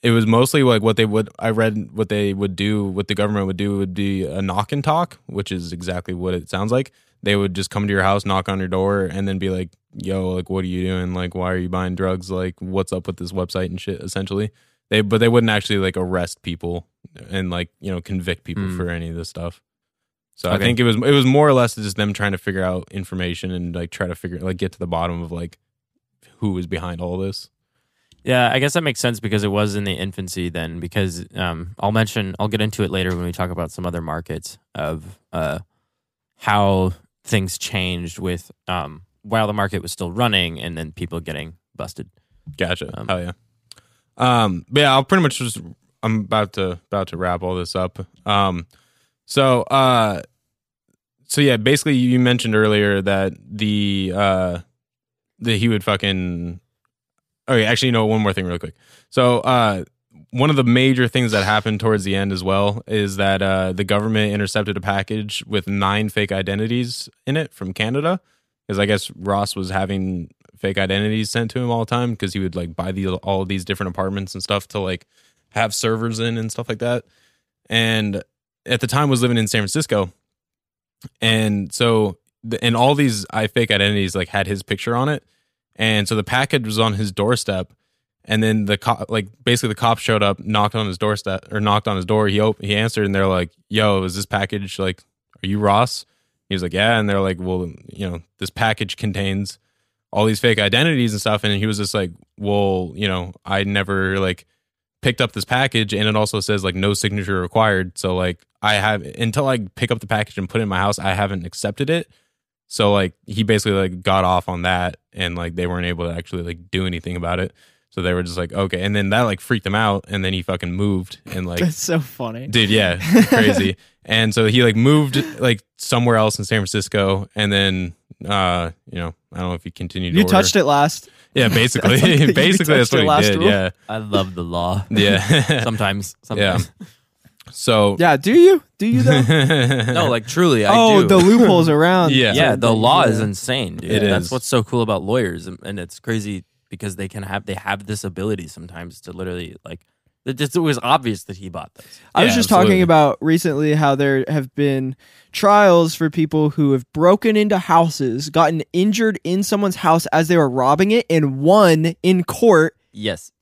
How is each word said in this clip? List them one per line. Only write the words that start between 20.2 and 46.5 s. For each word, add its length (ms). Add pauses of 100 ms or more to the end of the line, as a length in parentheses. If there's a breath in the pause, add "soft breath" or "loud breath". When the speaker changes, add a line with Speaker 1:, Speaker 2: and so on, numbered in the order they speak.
Speaker 1:
So 160
I 60
Speaker 2:
Okay. 80
Speaker 1:
think 160
it 40
was, 120
it 40 (120)
was 120
more 220
or 60
less 240
just 200
them 160
trying 200
to 60
figure 260
out 260
information 640
and, 200
like, 200
try 160
to 80
figure, 240
like, 160
get 160
to 80
the 80
bottom 340
of, 80
like, 280 (800)
who 160
was 120
behind 340
all 180
this. 320 (720)
Speaker 2:
Yeah, 280
I 60
guess 140
that 100
makes 160
sense 220
because 240
it 80
was 240
in 80
the 80
infancy 560
then. 320
Because, 440 (120)
um, 420
I'll 140
mention, 480
I'll 80
get 120
into 220
it 80
later 240
when 100
we 80
talk 180
about 200
some 160
other 140
markets 580 (160)
of, 460 (120)
uh, 280 (800)
how 540 (320)
things 340
changed 600
with, 320 (160)
um, 360 (200)
while 240
the 60
market 300
was 100
still 180
running 500
and 160
then 160
people 280
getting 340 (220)
busted. 320 (480)
Speaker 1:
Gotcha. 420
Speaker 2:
Um, 100
Speaker 1:
Hell 140
yeah. 100 (840 soft breath)
Um, 520
but 120
yeah, 120
I'll 120
pretty 180
much 160
just, 200 (440)
I'm 180
about 340